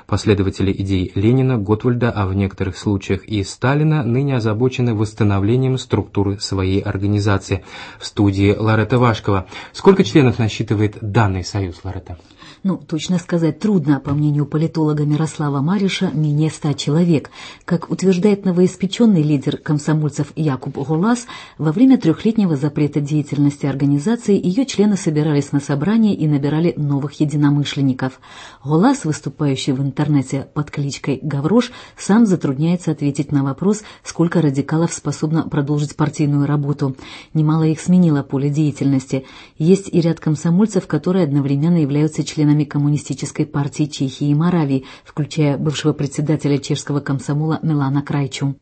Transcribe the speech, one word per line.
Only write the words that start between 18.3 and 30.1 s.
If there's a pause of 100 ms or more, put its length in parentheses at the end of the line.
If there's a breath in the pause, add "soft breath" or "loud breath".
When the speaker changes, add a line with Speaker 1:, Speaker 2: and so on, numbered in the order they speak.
Speaker 2:
новоиспечённый
лидер
комсомольцев
Якуб
Голас, (300 loud breath)
во
время
трёхлетнего
запрета
деятельности
организации
её
члены
собирались
на
собрания
и
набирали
новых
единомышленников. (440 loud breath)
Голас,
выступающий
в
интернете